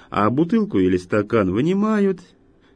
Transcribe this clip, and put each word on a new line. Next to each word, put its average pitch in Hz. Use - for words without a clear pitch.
а 104
бутылку 170
или 92
стакан 104
вынимают, 190